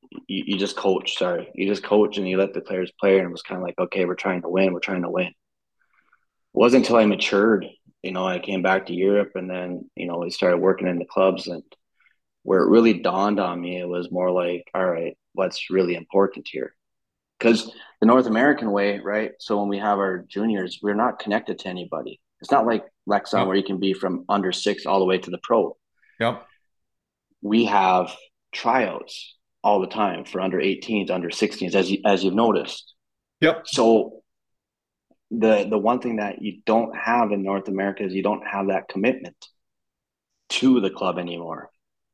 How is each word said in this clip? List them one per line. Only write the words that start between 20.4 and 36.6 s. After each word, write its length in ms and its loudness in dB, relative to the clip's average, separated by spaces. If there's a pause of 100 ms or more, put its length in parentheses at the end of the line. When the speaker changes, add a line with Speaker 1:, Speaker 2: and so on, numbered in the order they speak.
Speaker 1:
we're 120 0
not 240 0
connected 420 -4
to 80 -10
anybody. 520 -10 (200)
It's 100 -16
not 160 4
like 180 0 (240)
Lexon 320 0
Speaker 2:
Yep. 60 2
Speaker 1:
where 100 0
you 80 2
can 140 -4
be 140 0
from 360 -4
under 240 0
six 340 -4
all 120 2
the 60 4
way 140 2
to 120 -8
the 120 -8
pro. 340 0 (440)
Speaker 2:
Yep. 260 -2 (960)
Speaker 1:
We 240 2
have 480 2 (380)
tryouts 840 -2 (260)
all 180 4
the 60 -2
time 380 -2
for 160 -6
under 200 0
eighteens, 500 -2
under 200 -4
sixteens, 440 -2
as 160 2
you, 140 0
as 200 2
you've 100 2
noticed. 600 0 (460)
Speaker 2:
Yep. 260 2
Speaker 1:
So 560 2 (1080)
the, 380 4
the 100 0
one 220 2
thing 160 -4
that 260 -6
you 240 -8